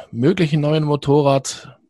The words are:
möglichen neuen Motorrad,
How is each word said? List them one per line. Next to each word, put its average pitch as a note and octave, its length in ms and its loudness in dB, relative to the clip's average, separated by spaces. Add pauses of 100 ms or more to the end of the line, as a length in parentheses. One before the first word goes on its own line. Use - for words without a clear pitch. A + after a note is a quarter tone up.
(120)
möglichen D3+ 500 0
neuen D3+ 220 0
Motorrad, C#3+ 960 0 (100)